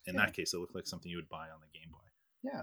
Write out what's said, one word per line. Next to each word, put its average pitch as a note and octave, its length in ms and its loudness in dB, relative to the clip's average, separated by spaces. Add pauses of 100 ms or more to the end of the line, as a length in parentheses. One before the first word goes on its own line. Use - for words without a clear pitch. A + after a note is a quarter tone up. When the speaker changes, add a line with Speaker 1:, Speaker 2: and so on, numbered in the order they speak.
Speaker 1:
in F#2 80 -4
Speaker 2:
Yeah. G#2 100 10
Speaker 1:
that G2+ 100 4
case, F2+ 200 0
it F2+ 40 2
looked F2 160 -4
like F#2 120 -4
something F2 240 -6
you F2 60 -2
would D#2+ 120 -4
buy D#2+ 220 -8
on D#2+ 100 -14
the D#2 60 -20 (120)
Game D#2+ 120 -14
Boy. - 180 -18 (340)
Speaker 2:
Yeah. C4 200 -4